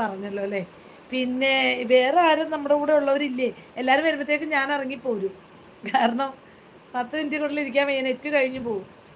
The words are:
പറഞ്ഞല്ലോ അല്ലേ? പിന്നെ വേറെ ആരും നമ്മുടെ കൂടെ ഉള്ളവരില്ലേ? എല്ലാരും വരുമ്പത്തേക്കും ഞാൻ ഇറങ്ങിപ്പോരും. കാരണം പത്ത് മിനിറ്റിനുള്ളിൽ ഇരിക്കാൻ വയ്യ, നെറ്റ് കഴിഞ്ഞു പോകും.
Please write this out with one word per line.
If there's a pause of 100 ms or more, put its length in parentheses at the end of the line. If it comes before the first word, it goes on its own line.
പറഞ്ഞല്ലോ
അല്ലേ? (460)
പിന്നെ (380)
വേറെ
ആരും
നമ്മുടെ
കൂടെ
ഉള്ളവരില്ലേ? (280)
എല്ലാരും
വരുമ്പത്തേക്കും
ഞാൻ
ഇറങ്ങിപ്പോരും. (600)
കാരണം (600)
പത്ത്
മിനിറ്റിനുള്ളിൽ
ഇരിക്കാൻ
വയ്യ,
നെറ്റ്
കഴിഞ്ഞു
പോകും. (300)